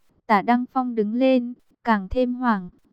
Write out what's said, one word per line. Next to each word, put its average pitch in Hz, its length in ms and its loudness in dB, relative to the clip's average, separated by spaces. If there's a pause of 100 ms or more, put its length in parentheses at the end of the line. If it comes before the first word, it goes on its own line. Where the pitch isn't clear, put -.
(280)
Tả 202 140 4
Đăng 240 320 0
Phong 247 220 -4
đứng 214 180 -2
lên, 247 400 2 (300)
càng 208 260 0
thêm 247 240 0
hoảng, 226 360 -2 (240)